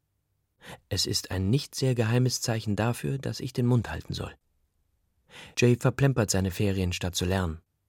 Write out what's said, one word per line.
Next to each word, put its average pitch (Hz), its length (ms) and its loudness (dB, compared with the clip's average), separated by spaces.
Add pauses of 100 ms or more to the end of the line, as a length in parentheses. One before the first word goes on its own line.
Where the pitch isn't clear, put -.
(880)
Es - 160 -2
ist - 240 -4
ein 95 220 0
nicht - 240 -2
sehr 131 180 0
geheimes 120 480 2
Zeichen 110 340 -2
dafür, 117 440 -2
dass 113 200 -6
ich - 140 -8
den 123 140 2
Mund 120 240 2
halten 80 240 -8
soll. - 200 -10 (1200)
„Jay 120 200 6
verplempert 127 560 2
seine 95 180 2
Ferien, 95 420 0
statt 87 220 -4
zu - 100 -4
lernen“, 90 380 0 (280)